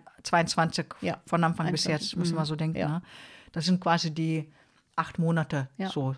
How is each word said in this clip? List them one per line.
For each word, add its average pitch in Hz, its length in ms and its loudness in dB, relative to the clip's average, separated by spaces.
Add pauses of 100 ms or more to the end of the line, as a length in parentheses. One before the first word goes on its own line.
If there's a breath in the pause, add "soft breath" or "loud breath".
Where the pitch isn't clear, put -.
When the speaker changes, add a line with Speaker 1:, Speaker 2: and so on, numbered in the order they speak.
(220)
Speaker 1:
zweiundzwanzig - 640 2 (160)
Speaker 2:
Ja. 185 240 -2
Speaker 1:
von - 180 2
Anfang 170 280 2
bis 160 160 0
Speaker 2:
Einundzwanzig. 156 240 -2
Speaker 1:
jetzt, - 80 -8
muss 170 120 0
man 160 120 0
Speaker 2:
Mhm. 151 40 -2
Speaker 1:
so 156 80 -4
denken, 160 220 -2
Speaker 2:
Ja. - 100 0
Speaker 1:
ne? 160 140 -2 (520 loud breath)
Das 160 120 -4
sind 180 160 4
quasi 170 300 2
die 160 400 -2 (460 soft breath)
acht - 200 -2
Monate 160 500 0 (100)
Speaker 2:
Ja. 190 120 -4
Speaker 1:
so, 135 280 -2